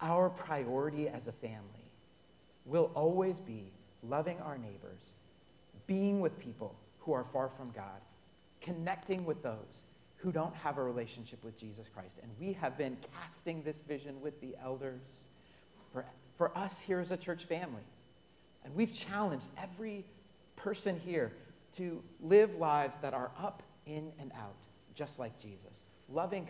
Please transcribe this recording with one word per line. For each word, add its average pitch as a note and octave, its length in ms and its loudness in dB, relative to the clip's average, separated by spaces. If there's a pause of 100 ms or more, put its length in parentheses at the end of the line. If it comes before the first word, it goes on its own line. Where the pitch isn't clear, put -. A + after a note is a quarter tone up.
our F3 280 6
priority D3 800 0
as A#2 180 -4
a A2+ 60 -6
family G#2+ 580 -10 (720)
will D#3+ 300 6
always F3+ 440 6
be G#2+ 320 -10 (300)
loving D3+ 380 0
our D3+ 180 -6
neighbors, G2 560 -12 (720)
being G3 340 4
with - 180 2
people A2+ 340 -8 (260)
who D#3 140 0
are B2+ 120 4
far C3 240 0
from B2+ 220 -10
God, G2 300 -8 (600)
connecting F3+ 640 -2
with D#3 180 0
those A2 400 -6 (340)
who F#3 140 0
don't D#3+ 240 0
have D3 240 -2
a C3+ 40 2
relationship A#2+ 600 -4
with A2 160 -10
Jesus G#2+ 340 -12
Christ. F#2 300 -12
And A#2 160 -12
we F#3+ 140 -2
have D3+ 220 0
been C3 220 0 (160)
casting E3 480 -6
this D3+ 160 -2 (100)
vision C#3 320 -4
with C#3+ 220 -6
the C3 220 -8
elders C3 600 -6 (680)
for, B2+ 120 -4 (320)
for E3+ 200 4
us F#3+ 240 -2
here F#3 180 2
as F3 120 0
a F3+ 60 2
church F3 280 -4
family. D#3+ 380 -2 (800)
And C3+ 100 -10
we've A3 180 4
challenged F#3+ 520 0 (160)
every G3 440 -6 (500)
person F#3+ 440 0
here D#3+ 320 2 (420)
to F3 280 -2 (180)
live G3+ 360 10
lives D3 480 4
that C3+ 100 0
are B2+ 160 0 (100)
up, G3 220 -4 (240)
in, D3+ 340 -6
and C3+ 140 -10
out, G#2 240 -10 (380)
just C#3+ 240 -6
like A#2 200 -6
Jesus. G2 460 -16 (240)
Loving F3 400 -2